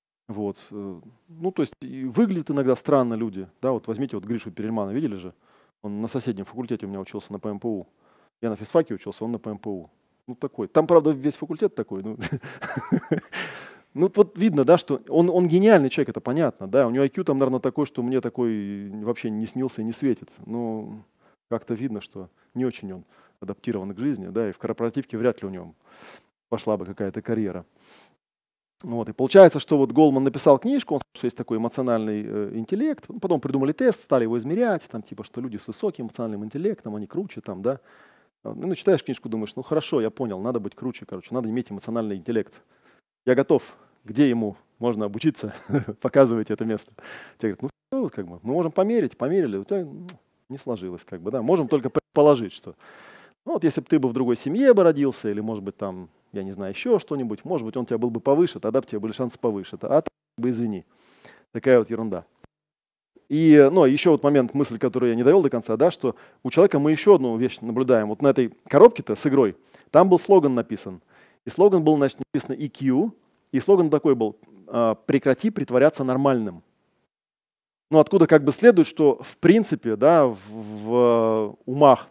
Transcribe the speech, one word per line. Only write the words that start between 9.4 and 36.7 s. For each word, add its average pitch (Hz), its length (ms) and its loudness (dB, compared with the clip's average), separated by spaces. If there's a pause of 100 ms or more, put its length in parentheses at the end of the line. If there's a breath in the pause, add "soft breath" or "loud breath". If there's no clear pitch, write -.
П 110 100 -12
М 101 80 -10
П - 120 -14
У. 90 200 -10 (380)
Ну, 123 80 -14
такой. 113 320 -10
Там, 156 180 2
правда, 160 240 6
весь 143 260 -2
факультет - 380 -4
такой. 98 300 -8
Ну, 110 140 -10
<laughs> - 1800 -8
ну, 175 200 0
вот 196 240 0
видно, 160 260 2
да, 165 140 6
что 135 300 -6
он, 170 220 2
он 180 180 2
гениальный 175 420 6
человек, 131 200 -2
это - 100 -10
понятно, 127 480 -4
да. 135 180 2
У 113 40 -2
него 131 140 0
I 135 60 2
Q 185 140 -8
там, 139 140 -2
наверное, 131 220 0
такой, 139 260 -4
что - 160 -10
мне 127 180 -2
такой 104 680 -6 (120)
вообще 113 280 -6
не 107 160 -6
снился 127 360 -8
и - 20 -6
не 113 80 -6
светит. - 380 -4 (160)
Но 110 560 -10 (480)
как-то 117 240 -6
видно, 110 260 -8
что 92 280 -18 (260)
не 127 120 -4
очень 101 260 -10
он 90 120 -16 (360 soft breath)
адаптирован 98 540 -10
к 92 40 -20
жизни, 113 300 -6
да, 104 220 -4
и - 20 -8
в - 60 -16
корпоративке 117 600 -8
вряд 117 240 -2
ли 98 60 -8
у - 20 -12
него 87 240 -16 (760 loud breath)
пошла 107 260 -4
бы 92 100 -8
какая-то 98 360 -8
карьера. 101 420 -4 (1160 soft breath)
Вот, 117 280 -8
и - 20 -10
получается, 156 480 8
что - 160 0
вот 131 160 2
Голман 135 320 4
написал 135 340 2
книжку, 254 360 -4
он 135 60 -4
сказал, - 160 -20
что 127 100 -6
есть 117 100 -6
такой 113 220 -6
эмоциональный, 110 640 -4
э, 104 300 -8
интеллект. 226 500 -6 (160)
Потом 175 200 -2
придумали 135 320 -2
тест, 247 300 -2
стали 123 220 0
его 117 140 -2
измерять, 175 520 -4
там, 220 120 -12
типа, - 220 -16
что - 180 -14
люди 110 160 -10
с - 80 -20
высоким 131 400 -8
эмоциональным 107 400 -10
интеллектом, 139 500 -8